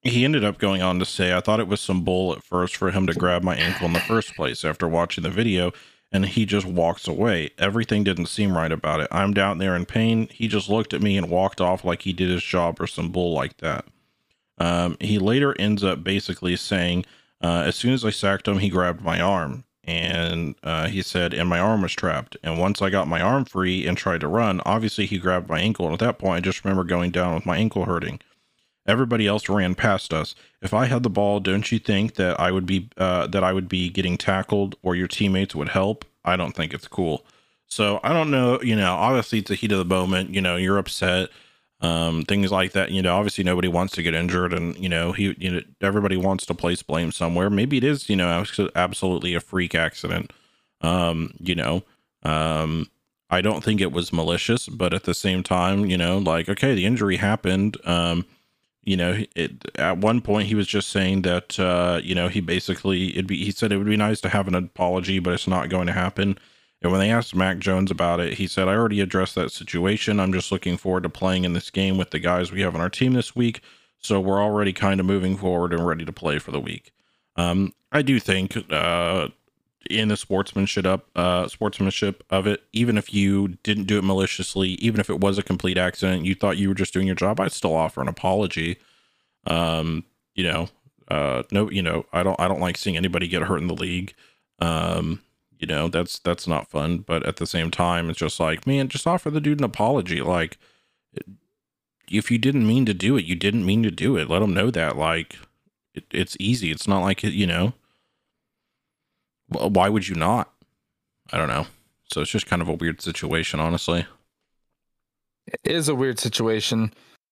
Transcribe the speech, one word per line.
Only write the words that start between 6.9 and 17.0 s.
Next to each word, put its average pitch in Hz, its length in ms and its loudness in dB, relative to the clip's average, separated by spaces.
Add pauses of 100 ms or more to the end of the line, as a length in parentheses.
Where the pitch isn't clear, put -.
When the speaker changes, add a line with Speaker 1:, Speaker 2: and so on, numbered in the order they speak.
Speaker 1:
away. 90 500 0
"Everything 104 460 0
didn't 87 240 0
seem 101 280 0
right 82 160 2
about 78 300 0
it. 73 100 -2
I'm 98 220 2
down 98 240 2
there 95 180 0
in 87 100 -2
pain. 113 460 2
He 113 160 -4
just 107 220 -2
looked 107 240 0
at 76 80 -2
me 101 160 2
and 85 120 -2
walked 92 320 0
off 90 220 0
like 87 200 -2
he 95 100 -4
did 90 160 0
his 87 140 0
job 85 360 0
or - 80 -2
some 85 220 -4
bull 90 240 0
like 69 240 -4
that." 73 280 -4 (760)
Um, 87 400 0
he 104 180 0
later 123 420 2
ends 104 240 2
up 90 200 0
basically 92 540 -2
saying, 87 480 0 (360)